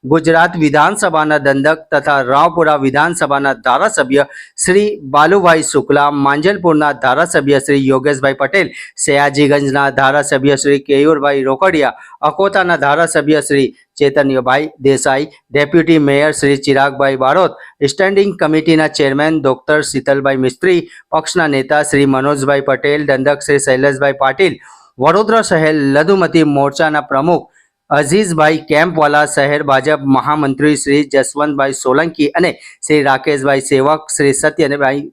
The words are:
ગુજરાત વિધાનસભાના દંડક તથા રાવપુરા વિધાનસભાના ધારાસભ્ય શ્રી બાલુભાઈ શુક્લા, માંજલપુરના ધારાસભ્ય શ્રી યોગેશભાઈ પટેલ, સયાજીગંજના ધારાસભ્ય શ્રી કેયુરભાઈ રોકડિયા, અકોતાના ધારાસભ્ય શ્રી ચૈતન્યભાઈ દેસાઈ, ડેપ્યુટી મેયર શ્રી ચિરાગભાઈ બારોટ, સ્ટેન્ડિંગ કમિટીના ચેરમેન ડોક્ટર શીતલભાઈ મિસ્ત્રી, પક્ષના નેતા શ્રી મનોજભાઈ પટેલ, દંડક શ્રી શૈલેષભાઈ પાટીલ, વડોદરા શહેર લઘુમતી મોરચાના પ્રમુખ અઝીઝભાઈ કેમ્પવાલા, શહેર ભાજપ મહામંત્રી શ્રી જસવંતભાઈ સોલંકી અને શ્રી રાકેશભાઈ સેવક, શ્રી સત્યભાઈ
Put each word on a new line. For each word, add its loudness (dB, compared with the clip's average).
ગુજરાત 2
વિધાનસભાના 0
દંડક 0
તથા 0
રાવપુરા 2
વિધાનસભાના -2
ધારાસભ્ય 0
શ્રી 0
બાલુભાઈ 4
શુક્લા, 0
માંજલપુરના 0
ધારાસભ્ય 0
શ્રી 0
યોગેશભાઈ 0
પટેલ, -2
સયાજીગંજના 0
ધારાસભ્ય 0
શ્રી 0
કેયુરભાઈ 2
રોકડિયા, 0
અકોતાના 0
ધારાસભ્ય 0
શ્રી 0
ચૈતન્યભાઈ 0
દેસાઈ, 0
ડેપ્યુટી 0
મેયર 2
શ્રી 0
ચિરાગભાઈ 0
બારોટ, 0
સ્ટેન્ડિંગ 0
કમિટીના 0
ચેરમેન 0
ડોક્ટર -2
શીતલભાઈ -2
મિસ્ત્રી, -2
પક્ષના -2
નેતા 0
શ્રી 0
મનોજભાઈ -2
પટેલ, -2
દંડક -2
શ્રી 0
શૈલેષભાઈ 0
પાટીલ, 0
વડોદરા 2
શહેર 0
લઘુમતી 2
મોરચાના 0
પ્રમુખ -2
અઝીઝભાઈ 0
કેમ્પવાલા, 2
શહેર -2
ભાજપ 0
મહામંત્રી 0
શ્રી 0
જસવંતભાઈ -2
સોલંકી -2
અને 0
શ્રી 0
રાકેશભાઈ 0
સેવક, 0
શ્રી 0
સત્યભાઈ -2